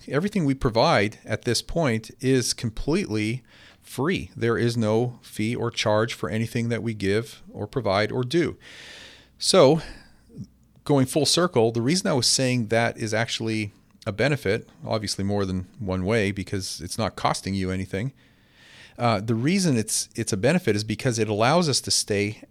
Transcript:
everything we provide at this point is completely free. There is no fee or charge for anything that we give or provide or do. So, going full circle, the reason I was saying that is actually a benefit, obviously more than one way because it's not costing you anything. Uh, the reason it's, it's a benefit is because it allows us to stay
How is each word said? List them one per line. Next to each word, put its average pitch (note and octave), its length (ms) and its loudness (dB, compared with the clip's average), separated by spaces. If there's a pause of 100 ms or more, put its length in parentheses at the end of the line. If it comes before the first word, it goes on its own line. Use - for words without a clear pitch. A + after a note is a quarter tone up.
everything F#3 380 0
we C3+ 80 2
provide A#2 720 2
at A2 160 -4
this A#2 180 0
point B2 500 -2 (100)
is C3 340 2
completely A2+ 880 -2 (400)
free. C3+ 520 -2
There A#2 220 0
is A#2 220 0
no A2+ 420 0
fee A2+ 340 -4
or A2+ 160 -4
charge A2 440 0
for G#2 160 -6
anything A2+ 400 -2
that A2 120 -2
we A#2 120 -2
give G#2 480 -2 (100)
or G#2 140 -8
provide G#2 440 0
or B2 140 -2
do. D#3 320 0 (800)
So, D#3+ 460 6 (1000)
going C#3 200 4
full C#3+ 220 0
circle, C3 440 4
the A#2 120 0
reason F3+ 240 0
I F3 80 2
was B2 120 2
saying B2 420 2
that A2+ 280 2
is G#2+ 160 -6
actually A2 600 -2 (340)
a A2 60 -2
benefit, A2+ 580 0 (160)
obviously G#2+ 360 -4
more G2+ 220 0
than F#2 220 -2 (120)
one F#2 280 -2
way G#2 260 2
because F#2+ 480 -6
it's E2 160 -10
not G#2 180 -2
costing - 380 -2
you F#2 180 -2
anything. F#2+ 440 -4 (840)
Uh, A#2 220 0
the A2+ 140 -2
reason D#3 420 2
it's, - 400 -2
it's A#2 160 -4
a G#2 60 0
benefit A#2+ 360 2
is G#2 100 -2
because A2 340 -2
it A2 100 2
allows C3 400 2
us B2 140 0
to - 80 -6
stay G#2 500 0 (100)